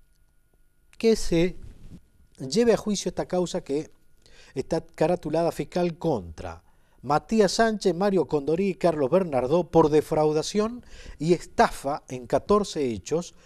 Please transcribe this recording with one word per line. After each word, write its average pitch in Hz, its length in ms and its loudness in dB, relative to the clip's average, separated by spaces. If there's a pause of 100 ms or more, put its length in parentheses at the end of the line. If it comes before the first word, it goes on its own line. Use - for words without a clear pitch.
(960)
que 226 180 2
se 175 400 0 (840)
lleve 202 360 2
a 170 40 2
juicio 202 300 -4
esta 165 200 -6
causa 180 360 -4
que 143 280 -4 (640)
está 160 260 -4
caratulada 160 720 -2
fiscal 170 440 -4
contra 90 680 -4 (380)
Matías 214 520 2
Sánchez, 214 400 0
Mario 185 340 0
Condorí 156 420 0
y 175 60 -4
Carlos 151 360 0
Bernardó 165 580 2
por 160 200 6
defraudación 156 960 0 (340)
y 170 140 4
estafa - 760 0
en 127 160 -10
catorce 165 600 0
hechos, 123 500 -4 (100)